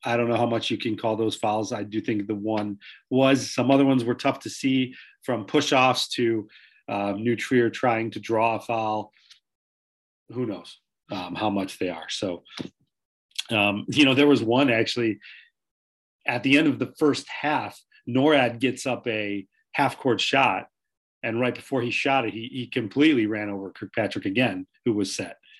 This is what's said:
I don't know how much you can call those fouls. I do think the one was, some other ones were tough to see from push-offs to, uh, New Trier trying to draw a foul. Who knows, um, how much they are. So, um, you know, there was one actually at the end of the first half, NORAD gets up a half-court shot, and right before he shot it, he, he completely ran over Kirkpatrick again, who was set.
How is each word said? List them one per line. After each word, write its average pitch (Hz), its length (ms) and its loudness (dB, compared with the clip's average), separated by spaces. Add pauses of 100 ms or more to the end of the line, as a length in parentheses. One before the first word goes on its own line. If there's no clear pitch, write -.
I 120 120 -2
don't 120 120 2
know 117 80 2
how 117 100 2
much 113 240 -2
you 110 80 -2
can 110 180 -4
call 110 200 0
those 110 180 0
fouls. 107 380 -2
I 107 100 -6
do 101 180 -6
think 104 260 -4
the 107 80 -4
one 104 440 -4 (320)
was, 135 420 4
some 123 180 0
other 139 140 6
ones 131 200 2
were 117 100 -2
tough 135 260 -2
to 107 100 -10
see 131 440 -2 (300)
from 117 220 -4
push-offs 131 640 2
to, 113 360 0 (420)
uh, 101 280 -2
New 113 180 0
Trier 117 360 2
trying 113 420 0
to 107 80 -10
draw 113 360 0
a 107 40 -6
foul. 107 500 -4 (1160)
Who 120 180 -6
knows, - 320 -10 (320)
um, 90 240 -8
how 107 160 -2
much 98 280 -4
they 92 100 -4
are. 82 200 -10
So, 87 360 -6 (1040)
um, 104 380 0
you 147 160 4
know, 135 100 4
there 143 140 6
was 117 160 4
one 123 260 2
actually 113 480 0 (1080)
at 123 200 -4
the 139 140 6
end 147 100 4
of 117 100 -2
the 123 200 -4
first 143 300 2
half, 143 520 -6 (280)
NORAD 127 520 2
gets 127 260 -2
up 120 220 -4
a 101 360 -4 (280)
half-court 131 480 0
shot, 113 480 2 (560)
and 113 160 -2
right 123 140 0
before - 280 -4
he 120 80 -2
shot 135 340 0
it, 107 80 -4
he, 113 200 -10
he 123 160 -8
completely 127 580 2
ran 104 240 -4
over 98 220 -8
Kirkpatrick - 540 -4
again, 98 420 0 (160)
who 120 80 2
was 101 200 0
set. - 260 -10 (220)